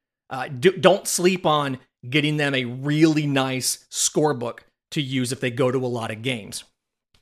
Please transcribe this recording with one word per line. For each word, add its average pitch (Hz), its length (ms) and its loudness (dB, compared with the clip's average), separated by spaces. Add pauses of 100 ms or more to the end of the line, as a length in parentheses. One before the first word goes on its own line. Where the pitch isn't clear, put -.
(300)
uh, 131 160 -8
do, 139 300 2
don't 185 320 4
sleep 180 360 2
on 147 340 0 (300)
getting 151 280 2
them 143 180 0
a 127 100 0
really 147 640 2
nice 131 640 -2
scorebook 135 680 -2 (320)
to 160 100 -2
use 131 300 -2
if 127 80 -8
they 127 100 -2
go 127 220 0
to 131 120 -2
a 127 40 -2
lot 113 240 -4
of 110 100 -12
games. 117 400 -8 (600)